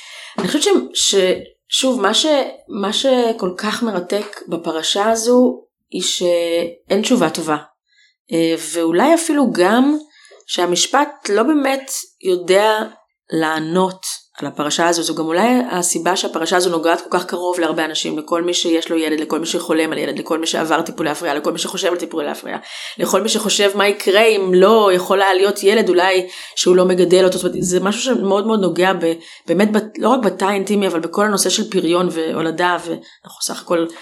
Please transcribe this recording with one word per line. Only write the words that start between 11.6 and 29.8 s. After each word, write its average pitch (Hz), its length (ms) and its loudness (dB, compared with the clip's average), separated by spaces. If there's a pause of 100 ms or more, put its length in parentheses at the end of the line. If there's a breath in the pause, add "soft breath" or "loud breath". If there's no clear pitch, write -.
יודע 190 640 2 (480)
לענות 160 720 0 (340)
על 143 80 -8
הפרשה 147 400 0
הזו. 170 160 2
זו 165 120 -2
גם 160 100 -4
אולי 175 220 0 (240)
הסיבה 175 440 -2
שהפרשה 170 420 -2
הזו 180 120 2
נוגעת 170 320 0
כל - 160 -4
כך 175 80 -2
קרוב 180 340 -4
להרבה 160 260 -2
אנשים, 156 320 -6
לכל 170 240 -4
מי 175 120 -2
שיש 165 360 -2
לו 165 80 -2
ילד, 156 220 -2
לכל 156 200 -4
מי 165 60 -6
שחולם 160 460 -2
על 143 60 -6
ילד, 147 220 -6
לכל 160 200 -4
מי 165 80 -4
שעבר 160 340 -2
טיפולי 165 280 -6
הפריה, 151 240 -4
לכל 151 180 -2
מי 170 60 -6
שחושב 190 300 -4
על 175 100 0
טיפולי 160 320 -6
הפריה, - 280 -10 (400 loud breath)
לכל 190 240 0
מי 220 80 -4
שחושב 208 460 0
מה 202 120 2
יקרה 208 360 2
אם 196 300 2
לא 202 400 6
יכול 185 280 2
היה 190 120 4
להיות 196 300 0
ילד 202 260 4
אולי 180 380 2 (280 loud breath)
שהוא 180 200 4
לא 180 100 6
מגדל 185 400 4
אותו. 180 120 2
זאת 180 80 -6
אומרת, - 180 -2
זה 180 160 0
משהו 208 220 -2
שמאוד 196 460 0
מאוד 220 120 2
נוגע 180 340 2
ב-, 165 200 0 (340 loud breath)
באמת 202 240 2
בת-, 214 260 -2